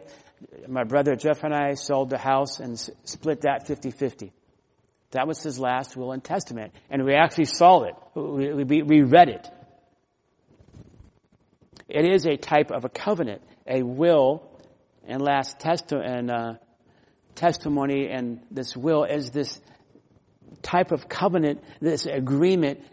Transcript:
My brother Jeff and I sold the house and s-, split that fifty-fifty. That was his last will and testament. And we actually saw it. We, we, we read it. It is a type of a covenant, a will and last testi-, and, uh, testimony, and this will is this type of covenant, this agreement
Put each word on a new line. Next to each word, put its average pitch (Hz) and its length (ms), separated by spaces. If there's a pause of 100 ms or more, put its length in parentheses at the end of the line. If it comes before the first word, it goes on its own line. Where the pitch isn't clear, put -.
(680)
My 127 160
brother 135 320
Jeff 151 280
and 151 100
I 143 220
sold 135 340
the 131 80
house 135 420
and 123 140
s-, - 160 (160)
split - 360
that 139 260
fifty-fifty. 127 640 (800)
That 131 160
was 156 140
his 143 160
last 127 380
will 127 160
and 131 120
testament. 120 500 (160)
And 135 160
we 139 100
actually 165 300
saw 170 380
it. 90 120 (180)
We, 143 500
we, 147 200
we 151 200
read 139 260
it. 101 180 (2500)
It 151 180
is 180 200
a 151 100
type 151 360
of 117 120
a 127 60
covenant, 165 540 (220)
a 131 160
will 143 680 (560)
and 131 140
last 139 380
testi-, 151 460
and, 123 240
uh, 117 240 (800)
testimony, 139 760
and 120 320 (100)
this 131 240
will 151 300
is 139 260
this 139 280 (1000)
type 180 300
of 147 160
covenant, 165 560 (160)
this 147 260
agreement 143 760 (120)